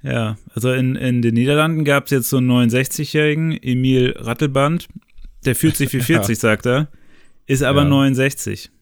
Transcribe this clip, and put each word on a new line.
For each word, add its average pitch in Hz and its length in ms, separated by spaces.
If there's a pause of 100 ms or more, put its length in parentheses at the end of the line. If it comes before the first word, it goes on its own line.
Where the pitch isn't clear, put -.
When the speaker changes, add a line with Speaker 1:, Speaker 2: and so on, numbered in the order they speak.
Speaker 1:
Ja, 117 340 (160)
also 127 200
in, 127 220
in 123 260
den 117 140
Niederlanden 151 500
gab's 139 260
jetzt 131 180
so 135 80
einen 127 100
neunundsechzigjährigen 147 1040 (100)
Emil 127 540
Rattelband. 139 720 (580)
Der 127 100
fühlt - 220
sich 135 160
wie 135 40
Speaker 2:
<laughs> - 20
Ja. 127 40
Speaker 1:
vierzig, 113 360
sagt 107 260
er, 131 240 (560)
ist 135 180
aber 139 200
Speaker 2:
Ja. 143 40
Speaker 1:
neunundsechzig. 135 840 (120)